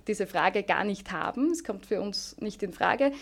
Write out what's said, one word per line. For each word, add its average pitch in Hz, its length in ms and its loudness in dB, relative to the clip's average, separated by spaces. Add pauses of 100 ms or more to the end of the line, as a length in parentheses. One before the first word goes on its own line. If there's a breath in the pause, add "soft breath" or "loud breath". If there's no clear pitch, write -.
diese 202 200 0
Frage 190 340 2
gar 185 220 2
nicht 196 280 -4
haben, 233 380 0
es 339 140 -2
kommt 202 240 -8
für 202 120 0
uns - 400 -6
nicht 214 220 -6
in 190 100 -4
Frage. 277 400 4 (100)